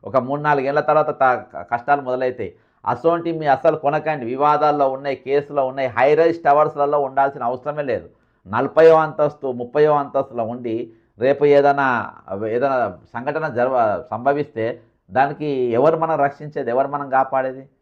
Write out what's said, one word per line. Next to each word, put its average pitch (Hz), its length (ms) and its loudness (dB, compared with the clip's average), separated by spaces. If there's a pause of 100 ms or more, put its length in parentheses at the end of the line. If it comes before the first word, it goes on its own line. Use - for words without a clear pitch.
ఒక 113 140 -2
మూడు 131 240 -4
నాలుగేళ్ల 143 380 0
తర్వాత 147 300 0
త-, 127 340 0 (300)
కష్టాలు 139 280 -2
మొదలవుతాయి. 127 520 -6 (340)
అసొంటి 165 440 -2
మీ 160 140 -6
అసలు 147 300 2
కొనకండి. 151 500 -2
వివాదాల్లో 143 640 2
ఉన్నాయి, 135 260 -6
కేసులో 143 520 -2
ఉన్నాయి. 131 220 -4
హై 127 240 4
రైజ్ 165 300 2
టవర్స్లలో 147 560 2
ఉండాల్సిన 139 440 -2
అవసరమే 143 400 -6
లేదు. 104 260 -6 (380)
నలభైయో 139 480 6
అంతస్తు, 151 520 0
ముప్పైయో 131 460 0
అంతస్తులో 135 500 -2
ఉండి 117 460 -6 (300)
రేపు 139 260 2
ఏదైనా, 139 680 2 (360)
ఏదైనా 120 500 -2 (160)
సంఘటన 147 340 -6
జరగ-, 117 540 0 (100)
సంభవిస్తే 123 680 -2 (320)
దానికి 131 340 -2
ఎవరు 131 520 2
మనం 160 180 -2
రక్షించేది, 147 540 -4
ఎవరు 135 180 0
మనం 143 220 -8
కాపాడేది? 131 600 -2 (120)